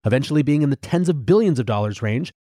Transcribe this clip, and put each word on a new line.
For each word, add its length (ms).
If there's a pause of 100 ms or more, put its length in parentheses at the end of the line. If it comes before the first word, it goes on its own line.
eventually 380
being 200
in 80
the 60
tens 320
of 160
billions 340
of 80
dollars 360
range 380